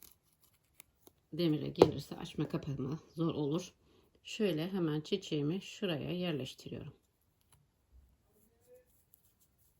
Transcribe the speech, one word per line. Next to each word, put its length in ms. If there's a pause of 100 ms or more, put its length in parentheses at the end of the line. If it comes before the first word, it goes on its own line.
(1300)
Demire 340
gelirse 480
açma 340
kapama 500 (160)
zor 200
olur. 380 (500)
Şöyle 460
hemen 320
çiçeğimi 600
şuraya 500
yerleştiriyorum. 840 (2750)